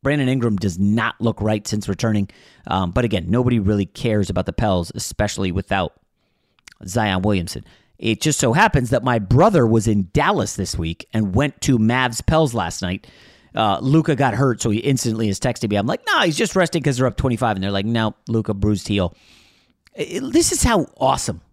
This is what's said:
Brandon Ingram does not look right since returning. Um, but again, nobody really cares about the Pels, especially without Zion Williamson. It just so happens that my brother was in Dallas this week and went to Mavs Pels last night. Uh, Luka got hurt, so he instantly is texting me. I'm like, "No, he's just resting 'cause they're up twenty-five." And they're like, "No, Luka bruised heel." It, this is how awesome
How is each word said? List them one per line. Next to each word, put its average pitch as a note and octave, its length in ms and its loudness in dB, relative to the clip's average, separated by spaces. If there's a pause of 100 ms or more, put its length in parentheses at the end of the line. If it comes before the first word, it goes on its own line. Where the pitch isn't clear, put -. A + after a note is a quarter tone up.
Brandon C#3 260 0
Ingram A#2+ 280 0
does F2 220 -2
not A2 420 0
look A2+ 200 -2
right G#2+ 260 -2
since G#2+ 220 -6
returning. G#2 400 0 (380)
Um, F2+ 260 -2
but B2 120 0
again, F#2+ 240 -2
nobody A#2+ 300 2
really G2+ 280 2
cares G#2 440 -2
about F2+ 160 -2
the F2 60 -8
Pels, F#2 420 -2
especially - 560 -4
without F#2 440 -4 (920)
Zion G2 360 -2
Williamson. F#2+ 420 -2 (340)
It A2+ 220 -2
just D#3 180 -2
so A#2+ 140 2
happens F3 380 2
that A#2 120 0
my B2 160 0
brother C3+ 480 4
was A2 220 2
in G2+ 240 0
Dallas D3 420 2
this - 240 -4
week E2 340 -4
and G#2 220 0
went C#3 280 0
to B2+ 160 4
Mavs A#2 460 2
Pels D#3+ 300 2
last F2 260 -4
night. F#2 280 -6 (480)
Uh, G#2+ 240 2
Luka D3+ 340 2
got B2+ 200 2
hurt, B2 280 0
so A#2+ 80 0
he G#2 80 2
instantly A2+ 500 0
is F#2+ 120 -2
texting A#2 300 -2
me. G#2 60 0
I'm G2+ 100 0
like, - 200 -4
"No, G4 140 0
he's E3+ 160 0
just G3+ 180 -2
resting F3 280 0
'cause C3+ 160 0
they're B2+ 100 2
up - 80 -6
twenty-five." A#2 400 0
And F#2+ 80 -4
they're G2+ 80 -2
like, G2 140 -2
"No, A2+ 280 0 (140)
Luka A2+ 260 -2
bruised G2+ 320 0
heel." G2 300 0 (800)
It, - 380 -6
this E4+ 200 4
is D#4 100 -2
how A3 240 2 (120)
awesome C3 420 -2 (120)